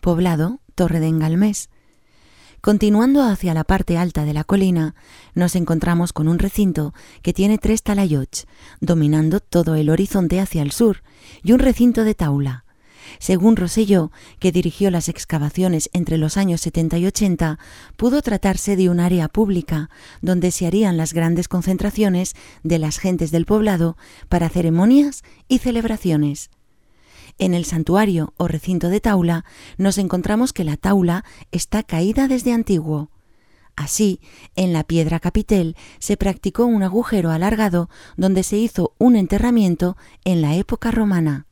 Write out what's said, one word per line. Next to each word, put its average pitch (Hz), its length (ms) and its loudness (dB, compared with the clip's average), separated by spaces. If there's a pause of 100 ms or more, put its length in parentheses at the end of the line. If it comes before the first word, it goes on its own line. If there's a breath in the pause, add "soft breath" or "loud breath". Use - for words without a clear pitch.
poblado 175 600 0 (160)
Torre 170 240 0
de 160 80 0
Engalmés. 160 600 0 (920 soft breath)
Continuando 214 640 4
hacia 185 300 0
la 160 100 0
parte 190 340 0
alta 165 260 -2
de 151 80 -2
la 151 120 -2
colina, 180 500 0 (400 loud breath)
nos 175 220 0
encontramos 170 560 0
con 156 160 -2
un 170 100 2
recinto 180 560 -2 (280 loud breath)
que 165 100 -2
tiene 208 260 2
tres 220 240 0
talayots, 180 640 -2 (340 loud breath)
dominando 156 600 2
todo - 340 0
el 156 160 0
horizonte 180 480 0
hacia 170 240 -2
el 143 80 -2
sur, 220 320 0 (400 loud breath)
y 170 80 0
un 254 80 6
recinto 240 460 2
de 214 100 0
taula. 143 500 -2 (540 loud breath)
Según 190 380 2
Rosselló, 180 560 0 (260 loud breath)
que 185 140 0
dirigió 180 400 0
las 170 160 -2
excavaciones 160 840 -2
entre 160 260 -2
los 156 180 -2
años 185 240 0
setenta 165 380 -2
y 175 80 0
ochenta, 170 520 -2 (380 loud breath)
pudo 262 260 0
tratarse 196 540 -2
de 180 140 2
un 175 100 2
área 175 260 0
pública, 170 640 -2 (320 loud breath)
donde 180 300 0
se 175 160 -4
harían 190 280 2
las 160 180 -2
grandes 170 340 0
concentraciones 185 880 -2 (260 loud breath)
de 165 160 0
las 151 220 -4
gentes 165 320 -2
del 165 120 0
poblado 196 520 0 (320 loud breath)
para 170 200 0
ceremonias 196 760 2 (240 soft breath)
y 254 100 2
celebraciones. 202 920 -2 (880 soft breath)
En 185 140 0
el 175 120 -2
santuario 170 680 0
o 175 120 -2
recinto 165 400 -2
de 202 120 0
taula, 175 440 0 (320 loud breath)
nos 190 220 0
encontramos 190 540 -2
que 185 120 -6
la 151 120 -4
taula 190 480 0 (280 loud breath)
está 208 320 -4
caída 208 420 0
desde 254 260 0
antiguo. 156 600 -2 (640)
Así, 180 440 -2 (360 loud breath)
en 180 160 0
la 156 100 0
piedra 165 380 0
capitel 180 560 0 (240 loud breath)
se 202 160 -2
practicó - 480 -2
un 220 180 2
agujero 190 480 -2
alargado 175 600 0 (260 loud breath)
donde 185 260 2
se - 140 -4
hizo 214 420 -2
un 240 160 6
enterramiento 202 840 0 (280 soft breath)
en 175 180 0
la 151 140 0
época 226 340 -4
romana. 175 600 0